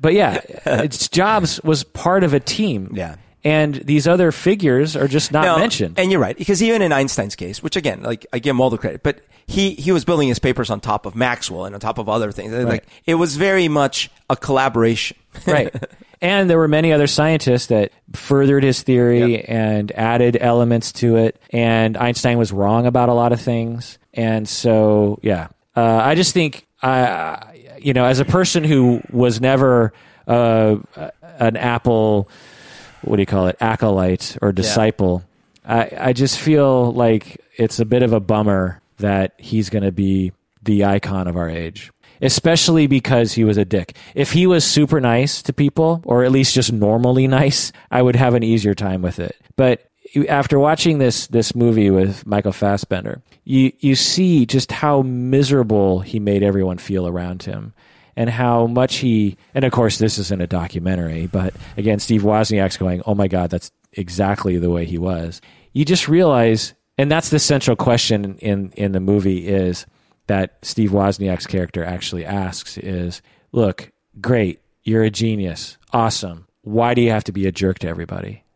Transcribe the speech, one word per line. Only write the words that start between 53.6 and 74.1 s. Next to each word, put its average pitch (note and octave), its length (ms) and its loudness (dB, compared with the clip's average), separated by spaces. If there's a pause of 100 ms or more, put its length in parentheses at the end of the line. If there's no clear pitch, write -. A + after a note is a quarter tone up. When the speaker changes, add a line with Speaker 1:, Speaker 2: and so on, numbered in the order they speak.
Speaker 1:
you C3+ 160 2
see E3+ 500 2
just B2+ 260 -2
how D3 300 0
miserable B2 1000 0
he G#2+ 180 -6
made G2+ 240 0
everyone F#2+ 340 0
feel F#2 300 -6
around F2+ 360 -8
him, G2+ 300 -12 (420)
and A#2 140 -2
how A#2+ 380 0
much B2 300 0
he, G#2+ 400 0 (180)
and C3+ 100 -2
of B2 60 0
course A#2 260 2
this A2 220 0
isn't F#2 220 -4
a F2+ 60 -4
documentary, E2+ 800 -4
but F#2 260 -4 (240)
again, G#2 200 0
Steve G#2+ 260 0
Wozniak's G#2+ 540 0
going, F2+ 300 -4
"Oh G#2+ 80 -2
my G2+ 120 0
God, F2+ 220 -2
that's F2 220 -6 (220)
exactly F#2+ 640 -2
the F2 120 -2
way E2+ 160 -2
he E2+ 120 -6
was." E2+ 440 -6 (320)
You C#3+ 120 0
just F3 240 0
realize, C3 640 2 (240)
and C#3 140 2
that's D#3+ 180 -2
the D#3 100 2
central C3+ 380 0
question G#2+ 640 0
in, G2 360 -4
in G2+ 160 -2
the F#2+ 80 -2
movie F#2+ 480 0
is F#2 380 -2 (420)
that F#2+ 340 -2
Steve A2 300 -2
Wozniak's G2 560 0
character F2+ 380 -6
actually F2 400 -10
asks F#2 520 -8
is, F2+ 440 -8 (320)
"Look, G#2+ 380 -2 (280)